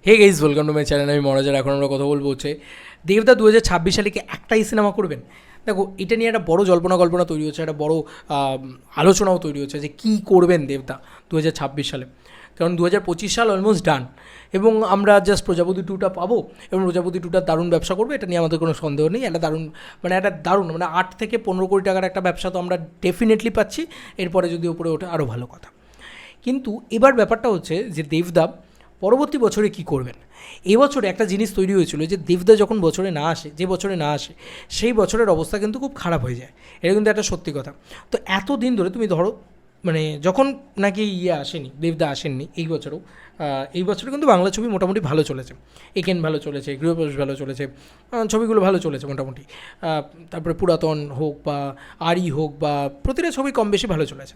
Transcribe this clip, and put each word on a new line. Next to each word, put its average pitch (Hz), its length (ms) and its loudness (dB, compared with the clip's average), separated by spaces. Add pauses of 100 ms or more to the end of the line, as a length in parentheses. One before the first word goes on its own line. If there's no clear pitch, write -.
Hey 220 80 10
guys, 202 180 10
welcome 147 300 2
to 151 80 0
my 151 100 0
channel, 143 260 2
আমি 147 100 4
মনোজ, 135 280 2
আর 139 80 2
এখন 135 160 0
আমরা 139 160 0
কথা 139 160 -2
বলবো 143 260 0
হচ্ছে 143 300 -6 (460)
দেবদা 214 300 6
দু 214 100 2
হাজার 220 160 8
ছাব্বিশ 180 340 0
সালে 208 140 0
কি 208 100 -8
একটাই - 440 -2
সিনেমা 214 280 0
করবেন? 170 280 -4 (460)
দেখো, 196 320 -2
এটা 190 180 -2
নিয়ে 226 140 0
একটা 220 160 0
বড় 170 200 4
জল্পনা 180 320 4
কল্পনা 175 280 4
তৈরি 156 220 -4
হচ্ছে, 151 140 -8
একটা 160 120 -4
বড়, 151 200 -2 (340)
আম, 135 500 -4 (180)
আলোচনাও 185 420 4
তৈরি 147 240 -6
হচ্ছে 139 180 -8
যে 147 80 -8
কী 214 380 -2
করবেন 175 420 6
দেবদা 135 340 -8 (280)
দু 165 60 -4
হাজার 156 160 2
ছাব্বিশ 139 380 -6
সালে। 127 160 -10 (520)
কারণ 175 180 0
দু 170 80 2
হাজার 185 180 2
পঁচিশ 180 340 -4
সাল 214 260 2
almost 208 220 2
done 143 200 0 (500)
এবং 220 300 4
আমরা 202 340 6
just 196 260 2
প্রজাপতি 180 380 0
টুটা 190 280 -4
পাবো 185 400 -2 (220)
এবং 190 120 0
প্রজাপতি 180 360 -2
টুটার 175 260 0
দারুণ 165 240 0
ব্যবসা 165 240 0
করবে, 240 220 -2
এটা 202 120 -6
নিয়ে 175 120 0
আমাদের 160 200 0
কোনো 165 140 0
সন্দেহ 151 360 0
নেই। 240 140 -2
একটা 170 160 -2
দারুণ, 160 300 -2 (340)
মানে 180 120 0
একটা 190 140 2
দারুণ, 175 420 0
মানে 165 140 -4
আট 180 320 -2
থেকে 220 200 -4
পনেরো 185 300 -2
কোটি 196 180 2
টাকার 185 180 0
একটা 185 180 -4
ব্যবসা 180 280 -2
তো 180 100 -6
আমরা 180 180 -2 (260)
definitely 220 500 2
পাচ্ছি, 220 340 -2 (300)
এরপরে 175 320 0
যদি 170 180 -4
ওপরে 165 220 -4
ওঠে 160 160 -4
আরও 165 200 -4
ভালো 120 200 -8
কথা। - 240 -20 (720)
কিন্তু 247 380 -4 (100)
এবার 247 220 6
ব্যাপারটা 226 360 2
হচ্ছে 180 340 -2
যে 165 200 -8
দেবদা 165 500 0 (460)
পরবর্তী 277 380 2
বছরে 214 320 2
কী 202 140 -10
করবেন? 127 320 -6 (500)
এবছরে 247 420 4
একটা 202 180 0
জিনিস 196 300 -2
তৈরি 190 180 0
হয়েছিল 160 320 0
যে 185 120 -4
দেবদা 180 380 6
যখন 208 260 2
বছরে 180 300 0
না 147 160 -2
আসে, 156 220 -4
যে 151 160 -6
বছরে 185 300 -2
না 151 160 0
আসে, - 220 -4 (360)
সেই 240 240 0
বছরের 220 360 2
অবস্থা 160 300 0
কিন্তু 214 200 -4
খুব 277 160 -8
খারাপ 170 260 -2
হয়ে 123 140 -6
যায়, 127 140 -16 (320)
এটা 175 120 2
কিন্তু 214 160 4
একটা 214 140 0
সত্যি 175 320 -6
কথা। 139 180 -10 (380)
তো 226 140 -2
এতদিন 226 500 0
ধরে 185 140 0
তুমি 214 180 -4
ধরো, 180 340 -2 (440)
মানে 156 360 -2
যখন 262 380 2 (180)
নাকি 202 260 0
ইয়ে 180 280 -2
আসেনি, 143 380 -6 (120)
দেবদা 160 280 -2
আসেননি 139 460 -6
এই 165 120 -6
বছরেও, 156 320 -8
আহ, - 760 -8
এই 180 100 -4
বছরে 202 280 -4
কিন্তু 294 160 0
বাংলা 190 220 4
ছবি 220 180 -4
মোটামুটি 190 320 -2
ভালো 151 240 0
চলেছে, 131 300 -8 (420)
একেন 180 260 -2
ভালো 156 180 -2
চলেছে, 143 380 -8
গৃহপ্রবেশ 156 400 -2
ভালো 139 180 -4
চলেছে, 135 320 -8 (440)
আহ, 226 160 -2
ছবিগুলো 220 340 0
ভালো 185 180 0
চলেছে 147 280 -8
মোটামুটি। 135 360 -10 (380)
আহ, 156 200 -4 (300)
তারপরে 165 220 -6
পুরাতন 156 580 -2
হোক 147 340 -6
বা 143 300 -6 (240)
আরি 175 300 0
হোক 147 300 -4
বা 143 300 -2 (140)
প্রতিটা 330 280 -2
ছবি 269 200 -4
কম 214 200 0
বেশি 202 160 -2
ভালো 156 180 -2
চলেছে। 135 300 -18